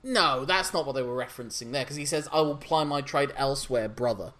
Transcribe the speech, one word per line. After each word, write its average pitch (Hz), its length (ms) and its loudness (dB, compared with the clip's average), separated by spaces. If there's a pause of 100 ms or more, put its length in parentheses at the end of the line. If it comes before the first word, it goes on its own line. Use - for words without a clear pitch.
No, 160 420 4
that's 185 260 2
not 160 140 0
what 139 80 -4
they 131 80 0
were 123 140 -2
referencing 117 560 -8
there, 135 120 0
'cause 143 120 -6
he 147 100 -6
says, 151 260 -2
"I 156 100 4
will 147 160 2
ply 156 260 2
my 143 180 0
trade 143 340 0
elsewhere, 131 540 0
brother." 110 500 -2